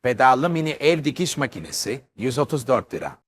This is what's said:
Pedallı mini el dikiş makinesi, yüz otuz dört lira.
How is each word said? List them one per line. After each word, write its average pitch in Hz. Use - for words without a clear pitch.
Pedallı 131
mini 160
el 151
dikiş 151
makinesi, 120
yüz 120
otuz 139
dört 120
lira. -